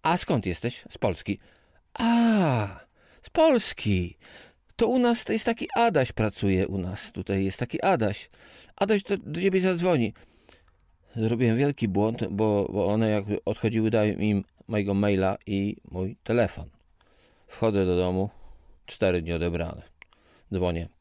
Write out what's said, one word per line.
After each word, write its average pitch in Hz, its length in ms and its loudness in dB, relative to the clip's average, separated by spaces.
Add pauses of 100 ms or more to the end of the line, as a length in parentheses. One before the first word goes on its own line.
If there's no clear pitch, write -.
"A 170 160 0
skąd 135 280 -2
jesteś?" 95 440 -6
"Z - 80 -18
Polski". 101 420 -4 (540)
"A, 202 840 2 (440)
z - 60 -20
Polski. 180 880 2 (580)
To 226 120 2
u 254 120 2
nas 240 240 2
to - 100 -4
jest 220 120 -2
taki 233 300 -2
Adaś, 185 360 2
pracuje 98 560 0
u 95 100 -6
nas. 92 340 -8
Tutaj 98 340 -2
jest 95 120 -4
taki - 240 -4
Adaś. 117 480 0 (460)
Adaś 202 280 0
do, 202 140 -2
do 156 240 -8
ciebie 190 180 2
zadzwoni". 175 540 2 (1000)
Zrobiłem 113 420 2
wielki 139 300 0
błąd, 104 400 0
bo, 101 460 0
bo 98 140 0
one 110 220 2
jak 107 140 0 (220)
odchodziły, 110 460 0
dałem 107 300 2
im 101 220 2 (240)
mojego 101 260 -2
maila 98 520 2
i 98 320 -2 (140)
mój 95 320 -6
telefon. - 460 -2 (800)
Wchodzę 101 380 0
do 90 120 2
domu, 92 320 0 (560)
cztery 90 360 0
dni 82 120 -4
odebrane. 85 640 -4 (560)
Dzwonię. 87 340 -2 (140)